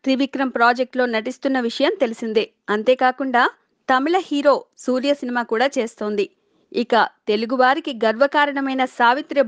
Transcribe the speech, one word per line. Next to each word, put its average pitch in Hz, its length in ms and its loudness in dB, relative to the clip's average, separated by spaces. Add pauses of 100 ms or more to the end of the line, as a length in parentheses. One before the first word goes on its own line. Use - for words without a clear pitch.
త్రివిక్రమ్ 262 540 -2
ప్రాజెక్టులో 247 580 0
నటిస్తున్న 254 520 -2
విషయం 285 260 0 (100)
తెలిసిందే. 220 420 -2 (300)
అంతేకాకుండా 254 680 0 (460)
తమిళ 269 260 2 (140)
హీరో 285 260 2 (300)
సూర్య 254 260 0 (100)
సినిమా 240 300 -4
కూడా 240 260 2
చేస్తోంది. 208 500 -4 (440)
ఇక 240 240 0 (340)
తెలుగువారికి 254 600 0 (140)
గర్వకారణమైన 269 760 0 (140)
సావిత్రి 254 500 2